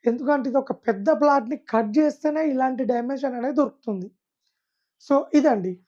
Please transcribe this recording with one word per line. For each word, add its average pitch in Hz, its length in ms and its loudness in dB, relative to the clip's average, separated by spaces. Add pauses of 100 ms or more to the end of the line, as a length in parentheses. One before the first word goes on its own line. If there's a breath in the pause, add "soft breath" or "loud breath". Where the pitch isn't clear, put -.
ఎందుకంటే 247 440 0
ఇది 247 100 0
ఒక 262 200 -4
పెద్ద 202 340 -2
ప్లాట్ని 285 540 2
కట్ 220 260 0
చేస్తేనే 302 540 0
ఇలాంటి 262 380 -2
డైమెన్షన్ 247 520 -4
అనేది 247 200 -4
దొరుకుతుంది. 214 520 -4 (960)
So, 277 100 2 (180)
ఇదండి. 233 400 2 (160)